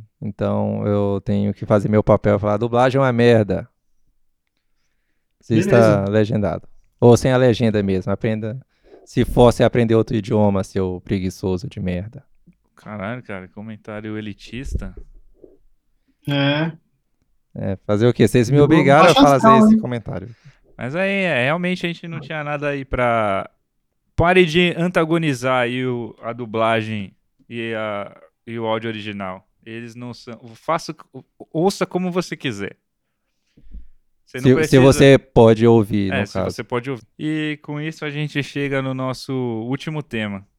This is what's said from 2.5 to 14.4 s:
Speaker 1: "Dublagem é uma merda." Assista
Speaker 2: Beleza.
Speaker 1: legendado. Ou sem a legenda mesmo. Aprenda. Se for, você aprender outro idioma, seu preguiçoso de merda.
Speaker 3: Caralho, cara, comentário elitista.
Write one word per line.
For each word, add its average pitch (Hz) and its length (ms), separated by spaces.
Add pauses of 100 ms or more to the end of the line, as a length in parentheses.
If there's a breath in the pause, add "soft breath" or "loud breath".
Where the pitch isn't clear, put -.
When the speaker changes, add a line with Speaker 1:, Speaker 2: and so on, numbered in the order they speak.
Speaker 1:
"Dublagem 120 420
é 135 40
uma 131 100
merda." 117 540 (1700)
Assista 190 380
Speaker 2:
Beleza. 107 300
Speaker 1:
legendado. 104 580 (320)
Ou 120 160
sem 131 160
a 127 60
legenda 113 440
mesmo. 98 300
Aprenda. 110 480 (460 soft breath)
Se - 180
for, 120 300
você 131 100
aprender 113 320
outro 113 200
idioma, 104 480
seu 90 400
preguiçoso 92 680
de - 100
merda. 95 440 (520)
Speaker 3:
Caralho, 107 480
cara, 92 240
comentário 107 680
elitista. 107 760 (1300)